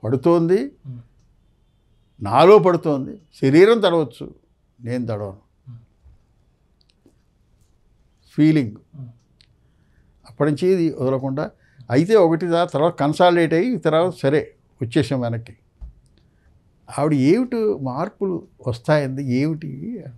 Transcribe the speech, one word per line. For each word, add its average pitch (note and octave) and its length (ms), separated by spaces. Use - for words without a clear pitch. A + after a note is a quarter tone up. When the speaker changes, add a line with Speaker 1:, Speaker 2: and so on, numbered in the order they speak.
Speaker 1:
పడుతోంది, E3+ 680
Speaker 2:
ఆ. B2 100
Speaker 1:
నాలో D3 380
పడుతోంది, E3 640
శరీరం F3+ 380
తడవచ్చు, E3+ 540
నేను A#2+ 240
తడవను. G#2 320
Speaker 2:
ఆ. A#2+ 40
Speaker 1:
ఫీలింగ్. D3 380
Speaker 2:
ఆ. B2+ 80
Speaker 1:
అప్పటి D3+ 220
నుంచి D#3+ 160
ఇది E3+ 320
వదలకుండా, C3+ 520
అయితే E3 260
ఒకటి E3+ 300
దా-, E3+ 200
తర్వాత E3 340
కన్సాలిడేట్ E3 540
అయ్యి, G#3+ 240
తర్వాత E3 440
సరే C#3+ 320
వచ్చేసాం C3+ 400
వెనక్కి. A#2 360
ఆవిడ D3+ 140
ఏమిటి F#3+ 420
మార్పులు E3 680
వస్తాయంది, C3+ 680
ఏమిటి? D#3 680